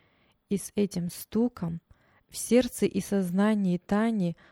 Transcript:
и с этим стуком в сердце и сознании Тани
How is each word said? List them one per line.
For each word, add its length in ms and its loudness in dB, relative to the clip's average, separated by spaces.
и 80 0
с 180 -10
этим 360 -2
стуком 680 -4
в 80 -16
сердце 500 2
и 140 -2
сознании 760 2
Тани 580 0